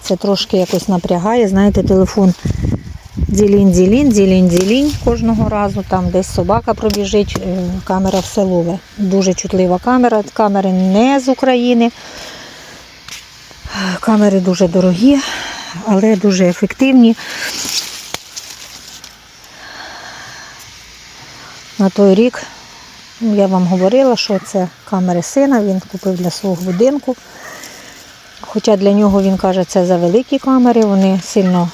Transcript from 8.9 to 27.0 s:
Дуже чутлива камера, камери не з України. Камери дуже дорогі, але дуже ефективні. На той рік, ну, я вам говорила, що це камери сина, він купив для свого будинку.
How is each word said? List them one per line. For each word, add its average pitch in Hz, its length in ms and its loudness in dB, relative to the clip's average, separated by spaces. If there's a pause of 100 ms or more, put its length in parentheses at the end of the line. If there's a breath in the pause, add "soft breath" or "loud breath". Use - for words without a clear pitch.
Дуже 190 360 0
чутлива 180 460 0
камера, 240 440 2 (100)
камери 202 380 0
не 196 480 2
з 262 100 -2
України. 247 640 2 (2000 loud breath)
Камери 208 400 2
дуже 185 280 0
дорогі, 185 520 2 (680 loud breath)
але 214 300 2
дуже 190 300 2
ефективні. 233 680 2 (4000 loud breath)
На 196 100 2
той 196 260 4
рік, 240 280 0 (800 loud breath)
ну, 220 140 0
я 196 120 2
вам 185 200 0
говорила, 220 480 2
що 202 300 -4
це 185 220 -2 (220)
камери 180 320 0
сина, 269 420 0
він 190 180 -2 (100)
купив 190 260 -4
для 175 140 -4
свого 190 300 -4
будинку. 240 540 0 (1300 loud breath)